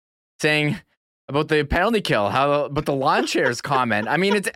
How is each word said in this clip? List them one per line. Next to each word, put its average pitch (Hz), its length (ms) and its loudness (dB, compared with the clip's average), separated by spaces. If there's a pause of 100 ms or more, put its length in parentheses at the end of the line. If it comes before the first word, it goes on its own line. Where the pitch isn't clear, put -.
(420)
saying 151 380 0 (500)
about 151 180 0
the 151 160 2
penalty 196 380 0
kill, 107 280 0
how, 143 380 0
but 147 180 -4
the 147 80 -2
lawn 165 340 0
chairs 127 340 -2
comment. 117 480 0
I 147 80 0
mean, 196 180 2
it's, 208 200 -4